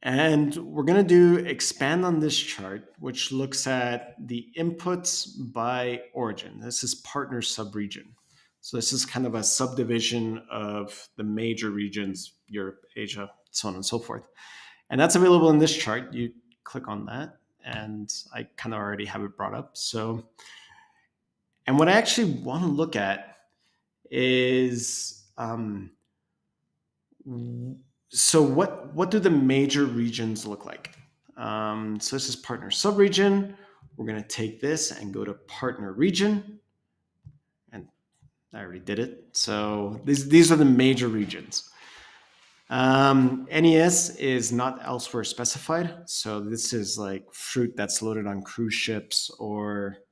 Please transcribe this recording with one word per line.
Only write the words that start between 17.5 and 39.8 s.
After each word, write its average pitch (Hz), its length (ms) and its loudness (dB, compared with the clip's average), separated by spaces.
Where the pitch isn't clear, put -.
and 107 480 -10
I 120 140 -12
kind 113 160 -8
of 107 60 -6
already 101 260 -6
have 104 180 -10
it 101 140 -12
brought 98 160 -6
up. - 240 -12
So, 113 520 -6
and 135 100 4
what 156 100 6
I 180 40 6
actually 220 400 2
wanna 131 340 -4
look 156 300 -2
at 98 420 -4
is, 127 1160 0
um, 113 540 -8
w-, 120 520 -10
so - 320 4
what, 147 540 0
what 180 160 0
do 220 80 4
the 190 100 4
major 139 560 4
regions 113 600 -2
look 104 180 -10
like? - 320 -18
Um, 107 600 -4
so - 160 -4
this 131 140 -4
is 117 60 -4
partner 95 360 -10
subregion. 196 840 4
We're 110 120 -8
gonna 107 160 -6
take 110 360 -8
this 156 300 -2
and 101 240 -12
go 104 100 -6
to 107 100 -8
partner 104 600 -8
region. 196 640 0
And 92 160 -16
I 113 60 -14
already 92 200 -12
did 98 200 -4
it. - 340 -8
So 104 720 -2